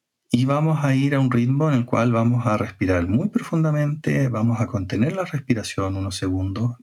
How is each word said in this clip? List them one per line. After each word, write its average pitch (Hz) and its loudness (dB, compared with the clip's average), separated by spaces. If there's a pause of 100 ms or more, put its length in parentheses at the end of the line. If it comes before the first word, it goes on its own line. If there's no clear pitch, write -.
(300)
Y 123 2
vamos 147 2
a 135 2
ir 139 2
a 135 2
un 131 2
ritmo 135 2
en 135 2
el 120 0
cual 117 2
vamos 113 2
a 107 0
respirar 92 -2
muy 147 0
profundamente, 147 0
vamos 117 0
a 113 -2
contener 101 -2
la 185 -4
respiración 101 -4
unos 95 -4
segundos 95 -2